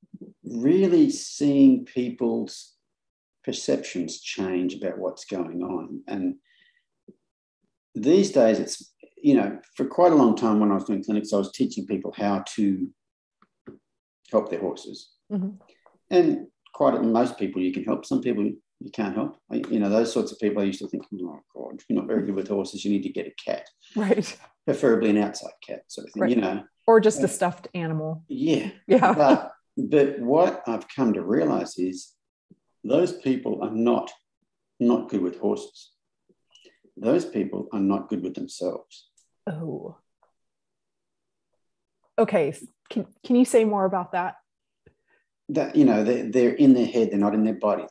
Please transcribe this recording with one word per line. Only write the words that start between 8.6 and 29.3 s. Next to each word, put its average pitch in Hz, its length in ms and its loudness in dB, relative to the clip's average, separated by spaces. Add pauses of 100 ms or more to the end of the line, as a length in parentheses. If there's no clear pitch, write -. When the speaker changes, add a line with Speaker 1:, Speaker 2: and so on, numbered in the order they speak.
Speaker 1:
it's, - 320 -10 (240)
you 147 180 4
know, 101 240 0 (160)
for 135 120 -4
quite 170 260 4
a 156 40 6
long 117 200 6
time 110 240 2
when 104 100 4
I 98 40 2
was 98 100 -2
doing 98 180 -4
clinics, 107 300 -4
I 104 60 2
was 98 140 -2
teaching - 340 -4
people 95 300 -6
how 101 280 -2 (100)
to 95 340 -2 (1400)
help 110 200 0
their - 100 -6
horses. - 500 -8 (220)
Speaker 2:
Mm-hmm. 196 180 -4 (600)
Speaker 1:
And 175 360 4 (280)
quite 135 200 2
a, - 80 -2
most 113 360 2
people 92 240 -4
you 92 100 0
can 92 120 -8
help, - 200 -4
some 131 160 -2
people 104 240 -2
you - 480 -10
can't 101 220 -6
help. - 240 -6 (120)
I, 117 200 -4
you 113 100 0
know, 101 80 0
those 113 240 2
sorts - 200 -2
of - 60 -18
people 104 220 -2
I 98 60 0
used 98 140 -4
to 98 80 -10
think, - 160 -8 (100)
"Oh, 90 260 -12 (140)
God, - 340 -14
you're 110 100 0
not 98 100 -4
very 107 180 0
good 101 80 -4
with 95 140 -4
horses, 98 360 -4
you 101 60 -2
need 95 140 0
to 92 40 -6
get - 180 -8
a - 160 -16
cat." - 240 -8 (280)
Speaker 2:
Right. 214 420 -2 (300)
Speaker 1:
Preferably 113 440 2
an 104 80 4
outside 104 340 -4 (140)
cat - 200 -14
sort - 220 -16
of - 40 -20
thing, - 100 -4
Speaker 2:
Right. - 80 4
Speaker 1:
you - 60 2
know. 202 280 -4 (220)
Speaker 2:
Or 226 140 8
just 214 200 2
a - 40 0
Speaker 1:
Uh, 190 40 2
Speaker 2:
stuffed - 460 -4
animal. 160 540 -6
Speaker 1:
Yeah. 196 420 -2 (160)
Speaker 2:
Yeah. 196 280 4
Speaker 1:
But, - 380 4 (260)